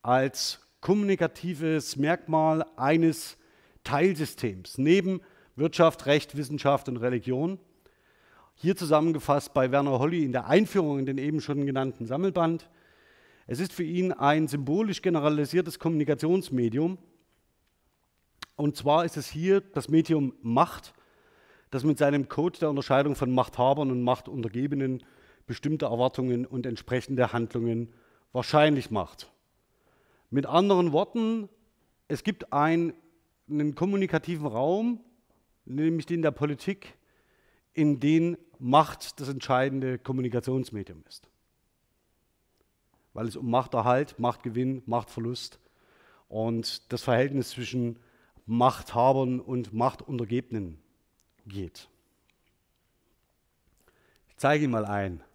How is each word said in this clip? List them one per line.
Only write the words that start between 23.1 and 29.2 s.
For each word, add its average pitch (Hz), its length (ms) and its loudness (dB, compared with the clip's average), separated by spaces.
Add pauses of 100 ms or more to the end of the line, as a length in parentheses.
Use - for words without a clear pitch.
von 127 180 -2
Machthabern 131 580 2
und 123 120 -2
Machtuntergebenen 131 1000 -2 (440)
bestimmte 147 400 -4
Erwartungen 123 580 0
und 127 220 -6
entsprechende 123 680 -2
Handlungen 117 600 -2 (400)
wahrscheinlich 147 580 2
macht. - 420 -6 (960)